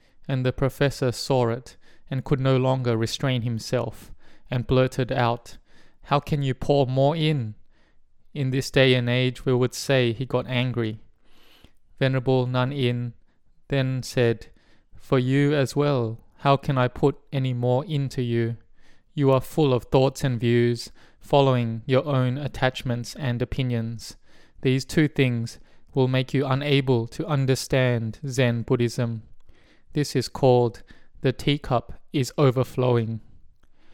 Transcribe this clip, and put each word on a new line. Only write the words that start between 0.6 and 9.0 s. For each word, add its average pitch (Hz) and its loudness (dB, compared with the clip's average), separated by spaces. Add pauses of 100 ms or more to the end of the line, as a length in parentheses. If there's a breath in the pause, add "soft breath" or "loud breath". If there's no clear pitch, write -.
saw 123 0
it 120 -6 (320 soft breath)
and 135 -4
could 143 0
no 131 2
longer 127 0
restrain 120 -2
himself, 117 -6 (360 soft breath)
and 123 -4
blurted 131 2
out, 120 -2 (440 soft breath)
"How - 0
can 147 -2
you 131 -2
pour 143 2
more 135 2
in?" 147 -2 (760)
In 135 -4
this 131 -2
day 131 4
and 120 0